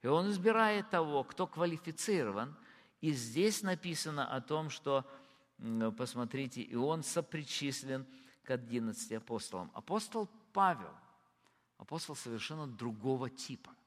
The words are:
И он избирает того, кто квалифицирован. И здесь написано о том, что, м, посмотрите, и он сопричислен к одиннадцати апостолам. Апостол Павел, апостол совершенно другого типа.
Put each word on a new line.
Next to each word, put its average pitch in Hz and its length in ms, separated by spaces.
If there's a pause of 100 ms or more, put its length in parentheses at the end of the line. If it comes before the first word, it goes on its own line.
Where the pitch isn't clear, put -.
И 120 60
он 170 220
избирает 208 600
того, 151 340
кто 143 240
квалифицирован. 156 1080 (460)
И 156 100
здесь 139 500
написано 160 640
о 131 160
том, 156 280
что, 135 360 (540)
м, 113 340
посмотрите, 123 680
и - 140
он 147 280
сопричислен 139 1040 (360)
к - 80
одиннадцати 117 640
апостолам. 104 600
Апостол 214 520 (260)
Павел, 156 400 (840)
апостол 156 380
совершенно 131 500
другого 120 640
типа. - 460 (120)